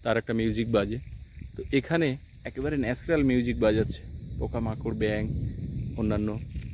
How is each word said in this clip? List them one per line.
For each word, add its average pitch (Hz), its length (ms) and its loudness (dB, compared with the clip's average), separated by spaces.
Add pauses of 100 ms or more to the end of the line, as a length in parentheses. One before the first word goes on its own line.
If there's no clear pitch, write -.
তার 113 140 4
একটা 113 160 0
মিউজিক 113 380 2
বাজে। 107 280 4 (580)
তো 101 60 -6 (100)
এখানে 143 440 2 (260)
একেবারে 139 340 -4
ন্যাচারাল 139 460 2
মিউজিক 123 360 4
বাজাচ্ছে। 107 440 4 (360)
পোকামাকড়, 113 560 -2
ব্যাঙ, 107 320 0 (720)
অন্যান্য 107 420 0 (340)